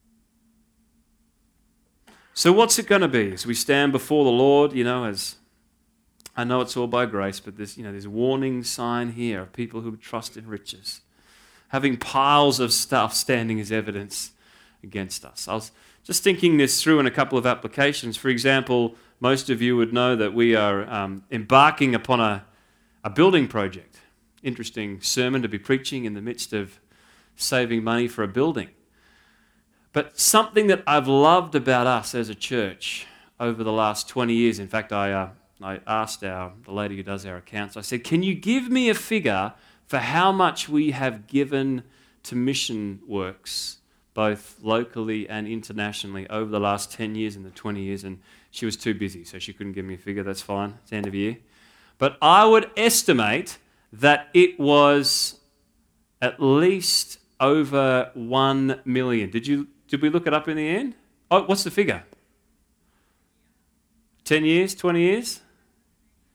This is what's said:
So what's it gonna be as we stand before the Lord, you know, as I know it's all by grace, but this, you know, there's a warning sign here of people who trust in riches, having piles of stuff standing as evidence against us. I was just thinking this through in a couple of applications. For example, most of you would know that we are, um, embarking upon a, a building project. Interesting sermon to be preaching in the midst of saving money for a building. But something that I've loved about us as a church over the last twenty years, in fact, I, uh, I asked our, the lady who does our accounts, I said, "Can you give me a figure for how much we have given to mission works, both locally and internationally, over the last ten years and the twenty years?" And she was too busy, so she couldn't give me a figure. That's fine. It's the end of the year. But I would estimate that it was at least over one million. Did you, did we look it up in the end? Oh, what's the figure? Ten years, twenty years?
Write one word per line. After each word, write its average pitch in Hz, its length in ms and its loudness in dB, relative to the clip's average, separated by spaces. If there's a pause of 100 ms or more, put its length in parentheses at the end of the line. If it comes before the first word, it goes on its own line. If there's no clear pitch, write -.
(2250)
So 170 180 4
what's 220 260 4
it 233 80 -4
gonna 190 220 2
be 110 240 0
as 92 120 -10
we 117 100 -4
stand 143 380 2
before 147 320 0
the 131 60 4
Lord, 139 420 4
you 127 120 0
know, 123 200 -2
as 104 320 -8 (1000)
I 120 100 -4
know 127 180 0
it's 123 140 -8
all 123 100 -2
by 123 180 0
grace, 98 360 -4
but 104 180 -18
this, 104 180 -14
you 120 80 -14
know, 101 80 -12
there's 101 140 -12
a 101 40 -12
warning 127 540 -2
sign 120 480 -4
here 113 300 -6
of 92 100 -18
people 113 300 -10
who 113 140 -10
trust 113 420 -12
in 110 80 -18
riches, 101 560 -14 (680)
having 135 300 -2
piles 139 600 4
of 120 140 -2
stuff 113 420 0
standing 113 460 -2
as 101 100 -10
evidence 101 640 -6 (500)
against 95 440 -10
us. - 200 -14
I 92 80 -6
was 110 180 -8 (320)
just - 200 -4
thinking 180 320 4
this 139 260 2
through 160 180 4
in 135 60 2
a 120 40 0
couple 135 260 0
of 120 80 0
applications. 123 720 -2
For 131 140 -2
example, 123 680 2 (240)
most 131 300 0
of 117 100 0
you 123 160 2
would 113 160 2
know 123 240 2
that 107 160 -2
we 117 240 4
are, 104 340 0
um, 98 400 -6
embarking 131 640 4
upon 120 240 0
a, 104 280 -2 (580)
a 107 60 -8
building 156 360 4
project. 95 520 -6 (440)
Interesting 110 600 -10
sermon 127 400 -2
to 113 60 -2
be 101 100 -6
preaching 131 480 -4
in 107 80 -8
the 101 80 -12
midst 117 320 -10
of 98 260 -8 (560)
saving 117 480 -2
money 117 240 0
for 113 160 -6
a 101 40 -2
building. 123 420 -2 (1200)
But - 260 -4
something 220 500 4
that 190 180 2
I've 143 200 2
loved 156 480 6
about 123 320 2
us 120 280 -2
as 113 160 -4
a 107 40 -12
church - 720 -6 (320)
over 117 240 -4
the 110 100 -2
last 107 360 0
twenty 120 240 -2
years, 117 260 2
in 101 80 -10
fact, 107 240 -6
I, 101 220 -2
uh, 95 180 -4 (320)
I 95 240 -10
asked 110 380 -4
our, 92 300 -10 (100)
the 98 80 -16
lady 101 240 -6
who 98 60 -10
does 98 240 -10
our 92 100 -12
accounts, 101 400 -12
I 107 60 -12
said, 123 200 -6
"Can 165 200 0
you 190 120 0
give 247 360 -2
me 254 180 2
a 214 60 4
figure 110 580 -2 (320)
for - 140 -4
how 160 340 2
much 185 340 0
we 151 260 0
have 123 340 -4
given 135 560 -2 (400)
to - 120 -12
mission 117 720 -4
works, - 760 -8 (340)
both 107 480 -2
locally 110 640 -4
and 107 180 -8
internationally, 104 840 -8
over 110 200 -6
the 107 80 -2
last 101 320 -2
ten 107 240 -8
years 107 220 -6
and 98 80 -16
the 95 60 -18
twenty 101 320 -8
years?" 98 200 -8
And 95 160 -12 (320)
she - 140 -10
was 107 140 -6
too 113 160 -4
busy, 92 300 -8
so 92 140 -18
she 98 140 -12
couldn't 98 220 -12
give 95 100 -8
me 95 100 -10
a 92 40 -12
figure. 101 240 -8
That's 98 180 -8
fine. 101 400 -6
It's - 100 -20
the 110 60 -8
end 104 100 -6
of 98 60 -8
the 98 60 -6
year. 110 180 -4 (640)
But 135 240 0
I 185 240 8
would 220 320 6
estimate 156 800 2 (340)
that 233 400 4
it 180 260 6
was 143 800 4 (840)
at 123 200 -2
least 175 760 2 (200)
over 135 760 2
one 135 720 0
million. 123 420 0
Did 117 180 -6
you, 143 220 -2 (180)
did 143 140 -4
we 151 80 2
look 165 180 -2
it 151 60 0
up 156 160 -2
in 156 80 -4
the 156 100 -4
end? 226 280 -4 (360)
Oh, 190 120 6
what's 196 220 0
the 170 60 -6
figure? 120 320 0 (2250)
Ten 156 220 2
years, 180 280 2
twenty 170 280 0
years? 214 380 -2 (960)